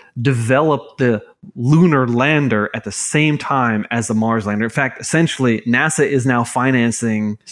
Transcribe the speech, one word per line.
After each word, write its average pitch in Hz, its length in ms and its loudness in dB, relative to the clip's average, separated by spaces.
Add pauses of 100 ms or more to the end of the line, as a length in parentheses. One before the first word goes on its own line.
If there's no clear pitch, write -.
(220)
develop 135 760 0
the 120 260 0 (320)
lunar 143 520 4
lander 123 680 0
at 113 80 -8
the 101 80 -10
same 151 460 0
time 120 540 -2
as 117 160 -2
the 120 60 -2
Mars 110 320 0
lander. 104 200 -2
In 117 40 -4
fact, 135 300 -4
essentially, 131 640 0
nasa 139 440 0
is 131 200 0
now 120 180 2
financing 117 920 -2 (140)